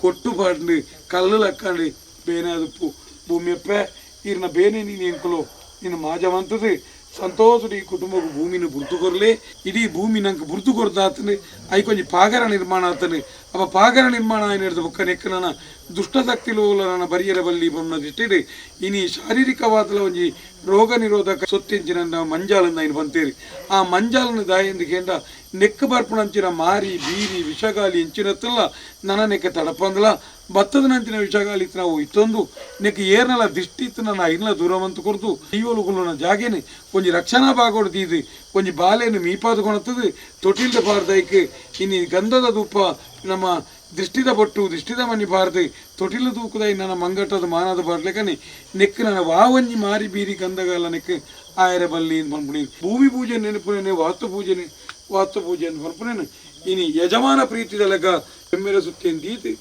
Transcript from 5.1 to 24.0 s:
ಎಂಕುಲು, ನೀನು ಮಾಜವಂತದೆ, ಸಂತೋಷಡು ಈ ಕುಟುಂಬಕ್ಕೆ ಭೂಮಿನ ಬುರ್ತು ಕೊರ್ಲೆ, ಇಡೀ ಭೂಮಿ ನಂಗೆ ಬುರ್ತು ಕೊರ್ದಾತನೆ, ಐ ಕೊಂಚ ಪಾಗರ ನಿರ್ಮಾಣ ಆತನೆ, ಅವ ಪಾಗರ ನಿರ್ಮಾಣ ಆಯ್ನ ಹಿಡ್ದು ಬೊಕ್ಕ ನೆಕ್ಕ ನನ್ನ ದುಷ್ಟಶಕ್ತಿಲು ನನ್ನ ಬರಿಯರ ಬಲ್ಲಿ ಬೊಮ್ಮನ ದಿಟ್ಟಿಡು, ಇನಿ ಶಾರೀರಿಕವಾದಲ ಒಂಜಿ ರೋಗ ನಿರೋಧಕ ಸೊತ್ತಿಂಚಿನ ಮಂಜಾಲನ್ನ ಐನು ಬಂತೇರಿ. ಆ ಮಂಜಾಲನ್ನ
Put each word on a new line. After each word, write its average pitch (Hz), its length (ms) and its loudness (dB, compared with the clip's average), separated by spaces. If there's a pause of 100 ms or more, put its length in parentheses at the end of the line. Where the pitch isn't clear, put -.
ಎಂಕುಲು, 165 280 -2 (420)
ನೀನು 175 240 -6
ಮಾಜವಂತದೆ, 185 680 0 (420)
ಸಂತೋಷಡು 214 600 4
ಈ 196 160 -6
ಕುಟುಂಬಕ್ಕೆ 185 440 -2
ಭೂಮಿನ 170 380 -2
ಬುರ್ತು 139 260 -6
ಕೊರ್ಲೆ, 185 320 4 (360)
ಇಡೀ 196 160 0 (120)
ಭೂಮಿ 214 260 0
ನಂಗೆ 190 300 -2
ಬುರ್ತು 196 280 0
ಕೊರ್ದಾತನೆ, 196 560 0 (420)
ಐ - 60 6
ಕೊಂಚ 202 200 0 (120)
ಪಾಗರ 214 320 6
ನಿರ್ಮಾಣ 185 360 0 (100)
ಆತನೆ, 170 260 -2 (360)
ಅವ - 120 0 (100)
ಪಾಗರ 240 280 6 (120)
ನಿರ್ಮಾಣ 220 340 0
ಆಯ್ನ 196 160 0
ಹಿಡ್ದು 170 160 -2
ಬೊಕ್ಕ 165 260 -2
ನೆಕ್ಕ 180 260 -4
ನನ್ನ 185 140 -2 (480)
ದುಷ್ಟಶಕ್ತಿಲು 233 680 0 (140)
ನನ್ನ 180 340 -2
ಬರಿಯರ 190 340 0
ಬಲ್ಲಿ 170 280 0
ಬೊಮ್ಮನ 160 300 -6
ದಿಟ್ಟಿಡು, 190 340 0 (480)
ಇನಿ 196 140 -2 (140)
ಶಾರೀರಿಕವಾದಲ 220 920 2
ಒಂಜಿ 175 180 -2 (460)
ರೋಗ 220 200 6 (120)
ನಿರೋಧಕ 196 480 0
ಸೊತ್ತಿಂಚಿನ 175 680 -2 (120)
ಮಂಜಾಲನ್ನ 175 540 2
ಐನು 147 140 -2
ಬಂತೇರಿ. 151 320 -2 (380)
ಆ 196 80 4 (160)
ಮಂಜಾಲನ್ನ 233 560 2